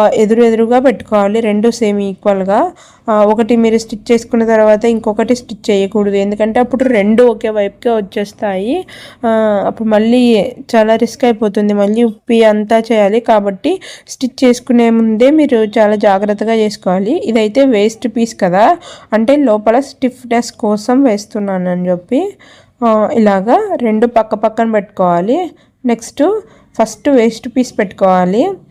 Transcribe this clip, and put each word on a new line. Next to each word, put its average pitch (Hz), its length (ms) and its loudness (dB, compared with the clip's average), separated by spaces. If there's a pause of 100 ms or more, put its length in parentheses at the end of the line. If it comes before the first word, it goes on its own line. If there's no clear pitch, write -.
(140)
ఎదురు 220 300 2
ఎదురుగా 226 360 2
పెట్టుకోవాలి, 214 600 0
రెండు 214 300 0
సేమ్ 208 300 -2
ఈక్వల్గా. 196 600 -2 (480)
ఆ, 226 40 0 (120)
ఒకటి 220 320 2
మీరు 226 220 2
స్టిచ్ 220 260 -10
చేసుకున్న 233 420 0
తర్వాత 214 380 2
ఇంకొకటి 226 500 -2
స్టిచ్ 240 300 -14
చేయకూడదు, 202 520 -2
ఎందుకంటే 208 440 -2
అప్పుడు 247 280 -2
రెండు 220 380 2
ఒకే 220 240 -2
వైపుకే 214 420 -4
వచ్చేస్తాయి. 208 840 -4 (500)
ఆ, 226 60 0 (360)
అప్పుడు 220 220 -4
మళ్ళీ 226 340 2 (480)
చాలా 220 260 2
రిస్క్ 233 280 -4
అయిపోతుంది, 208 500 0
మళ్ళీ 208 300 0
ఉప్పి 226 400 -2
అంతా 214 360 2
చేయాలి. 220 420 0
కాబట్టి 208 500 -2 (360)
స్టిచ్ - 300 -8
చేసుకునే 240 520 2
ముందే 226 400 2
మీరు 285 300 2 (120)
చాలా 214 260 2
జాగ్రత్తగా 208 580 0
చేసుకోవాలి. 214 120 0 (560)
ఇదైతే 220 440 0
వేస్ట్ 226 400 0
పీస్ 233 280 -4
కదా, 196 300 2 (460)
అంటే 220 280 2
లోపల 220 420 0
స్టిఫ్‌నెస్ 240 760 -6
కోసం 214 440 -2
వేస్తున్నానని 190 840 -2
చెప్పి, 180 320 -2 (600)
ఆ, 240 80 0 (260)
ఇలాగా 214 440 2 (220)
రెండు 220 300 0
పక్క 220 240 0
పక్కన 220 380 -2
పెట్టుకోవాలి. 196 640 -2 (460)
నెక్స్ట్ 233 380 -4 (520)
ఫస్ట్ - 360 -4
వేస్ట్ 226 380 0
పీస్ 247 240 -4
పెట్టుకోవాలి. 185 720 0 (280)